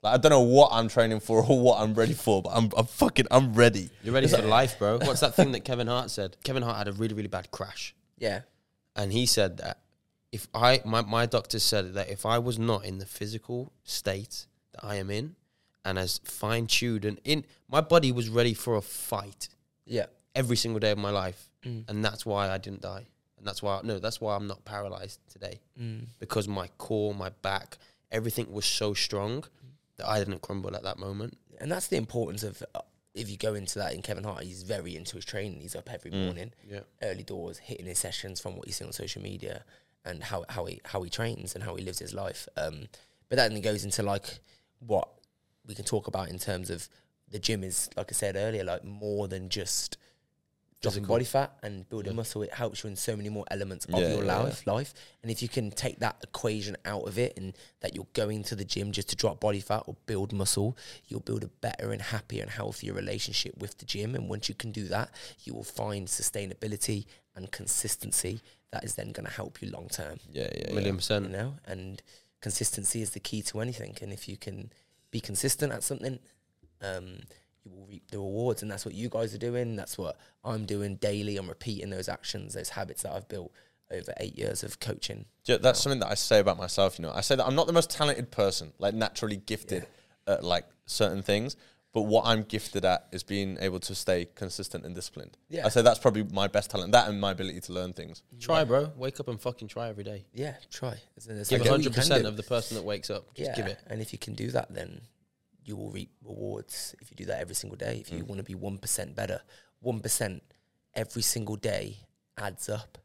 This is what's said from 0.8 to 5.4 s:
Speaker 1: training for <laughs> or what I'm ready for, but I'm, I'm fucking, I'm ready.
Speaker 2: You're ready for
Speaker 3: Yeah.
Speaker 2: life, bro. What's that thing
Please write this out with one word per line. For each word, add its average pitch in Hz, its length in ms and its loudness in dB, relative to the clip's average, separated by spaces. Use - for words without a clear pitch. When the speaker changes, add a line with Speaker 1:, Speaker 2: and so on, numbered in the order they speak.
Speaker 1:
training 110 320 6
for 110 220 6
<laughs> 113 80 2
or 131 80 10
what 120 220 10
I'm 107 140 4
ready 113 180 6
for, 98 300 4
but - 100 -2
I'm, 113 240 6
I'm 113 80 6
fucking, - 460 4
I'm 127 240 8
ready. 107 340 8
Speaker 2:
You're 113 100 0
ready 135 140 6
for 175 100 8
Speaker 3:
Yeah. 104 80 4
Speaker 2:
life, 117 320 6
bro. 107 220 4
What's 127 220 2
that 135 140 4
thing 147 180 8